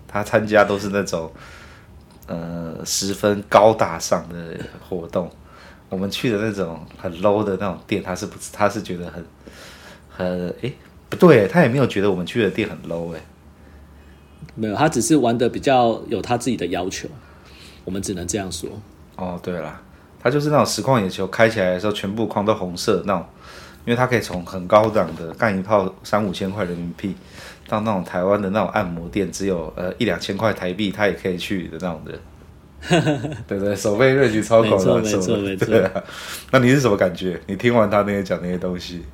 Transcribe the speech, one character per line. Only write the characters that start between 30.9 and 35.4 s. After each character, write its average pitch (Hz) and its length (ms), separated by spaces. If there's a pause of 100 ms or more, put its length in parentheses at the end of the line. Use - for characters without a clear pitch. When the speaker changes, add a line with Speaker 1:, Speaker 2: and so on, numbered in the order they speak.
Speaker 1:
他 104 160
也 95 60
可 95 160
以 90 100
去 85 300
的 80 120
那 87 100
种 80 160
人。 78 120 (720)
Speaker 2:
<laughs> 151 460 (140)
Speaker 1:
对， 101 100
对， 101 160
手 101 220
背 131 180
range 113 300
超 113 180
广 107 80
的， 104 80
Speaker 2:
没 92 60
错， 92 140
没 110 120
错， 101 120
Speaker 1:
手 101 200